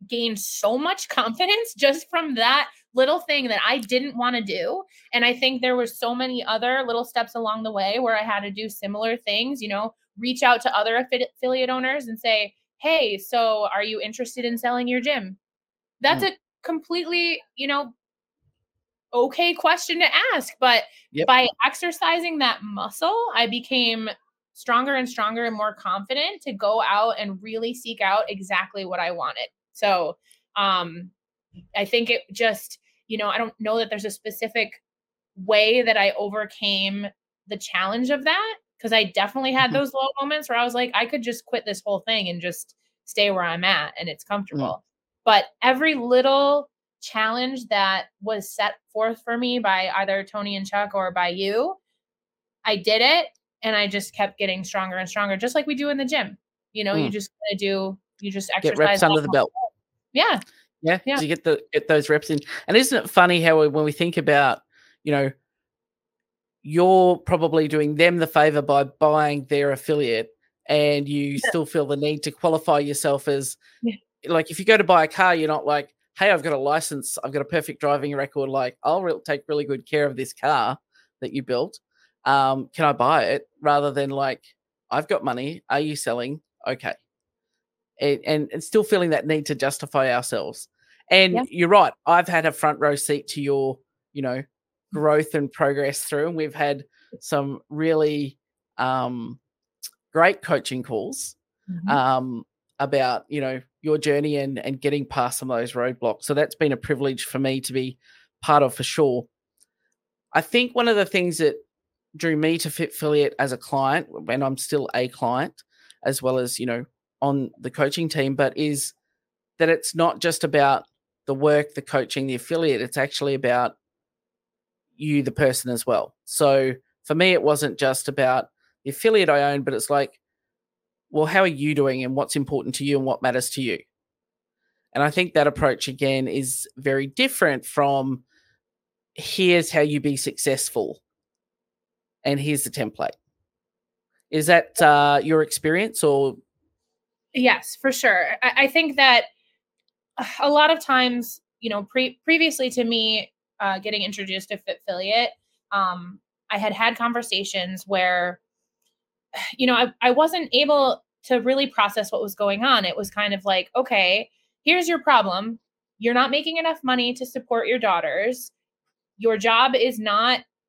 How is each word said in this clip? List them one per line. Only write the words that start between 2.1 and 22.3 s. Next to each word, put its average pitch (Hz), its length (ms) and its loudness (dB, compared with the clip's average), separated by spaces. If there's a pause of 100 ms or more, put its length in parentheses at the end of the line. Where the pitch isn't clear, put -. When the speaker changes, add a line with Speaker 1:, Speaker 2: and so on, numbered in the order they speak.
Speaker 1:
from 320 260 -2
that 254 320 2 (260)
little 277 260 2
thing 285 280 -2
that 208 180 -2
I 262 120 0
didn't 247 400 -4
wanna 240 240 -2
do. 196 420 -6 (280)
And 233 120 2
I 247 100 4
think 254 280 -2
there 254 140 2
were 240 100 0
so 233 280 -6
many 254 300 -6
other 247 420 -2
little 233 180 -2
steps 233 320 -6
along 220 280 -4
the 220 80 -6
way 202 280 -2
where 226 180 0
I 214 60 -2
had 208 180 -2
to 202 80 -8
do 214 180 -8
similar 208 480 -6
things, 233 460 -4
you 208 60 -8
know, 208 260 -6 (240)
reach 247 260 -4
out 247 180 4
to - 140 -2
other 214 200 0
affi-, 247 300 -2 (100)
affiliate 254 340 -2
owners 262 380 -4
and 220 120 -10
say, 214 340 0 (240)
"Hey, 277 400 0
so 220 560 0
are 208 100 0
you 220 160 -6
interested 233 440 -8
in 233 140 -4
selling 247 300 -2
your 247 120 0
gym?" 226 380 -4 (600)
That's 311 240 2
Speaker 2:
Mm. 381 80 0
Speaker 1:
a - 60 -20 (260)
completely, 339 800 -4 (140)
you 277 120 -6
know, 277 260 -4 (1160)
okay 277 420 2
question 339 460 0
to 311 80 4 (260)
ask, - 260 -6
but 240 240 6 (280)
Speaker 2:
Yep. 151 140 -2
Speaker 1:
by 254 220 6 (180)
exercising 330 720 -2